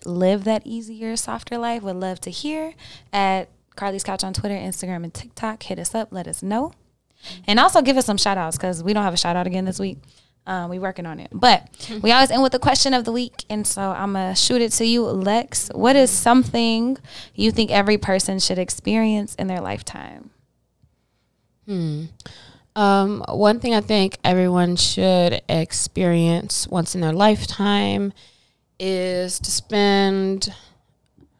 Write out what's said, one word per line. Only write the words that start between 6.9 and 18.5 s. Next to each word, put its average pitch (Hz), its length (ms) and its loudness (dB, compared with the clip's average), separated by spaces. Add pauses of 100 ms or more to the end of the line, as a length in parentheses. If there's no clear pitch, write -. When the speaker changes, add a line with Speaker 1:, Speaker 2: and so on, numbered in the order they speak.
Speaker 1:
And 214 140 4
also 359 220 6
give 262 140 4
us 254 100 2
some 202 100 0
shout 196 220 0
outs 165 180 -2
'cause 180 260 -4
we 196 100 0
don't 208 120 0
have 175 100 0
a 175 40 0
shout 175 180 0
out 180 100 -2
again 185 200 -2
this 185 120 -4
week. 190 200 -6 (480)
Um, 180 240 -6
we 180 80 -8
working 190 280 -6
on 156 140 -10
it. - 120 -16
But 202 360 4 (120)
Speaker 2:
<laughs> 214 220 -10
Speaker 1:
we 220 100 4
always 262 180 6
end 254 120 2
with 262 100 2
the 254 60 0
question 269 360 2
of 240 100 0
the 226 80 -4
week. 240 380 -6
And 214 160 -4
so - 240 -4
I'ma 190 440 -4
shoot 247 280 2
it 220 100 0
to 226 140 0
you, 233 180 2
Lex. 202 720 -2
What 254 220 4
is 262 140 8
something 233 840 2 (380)
you 220 180 2
think 220 180 0
every 202 280 4
person 190 400 0
should 185 200 0